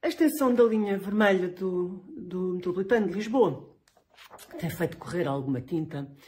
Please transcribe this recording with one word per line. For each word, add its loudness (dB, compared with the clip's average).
A -2
extensão 2
da 8
linha 2
vermelha 2
do, -4
do -4
metropolitano 0
de -6
Lisboa 0
tem -4
feito -4
correr -4
alguma -2
tinta -6